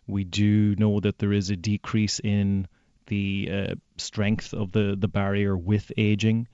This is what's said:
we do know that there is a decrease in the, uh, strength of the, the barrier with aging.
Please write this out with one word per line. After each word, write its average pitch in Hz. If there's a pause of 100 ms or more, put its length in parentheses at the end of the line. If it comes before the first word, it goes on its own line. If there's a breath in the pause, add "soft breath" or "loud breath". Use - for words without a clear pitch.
we 101
do 104
know 104
that 98
there 101
is 101
a 101
decrease 104
in 98 (400)
the, 98
uh, 95 (220)
strength -
of 101
the, 101
the 101
barrier 98
with 101
aging. 110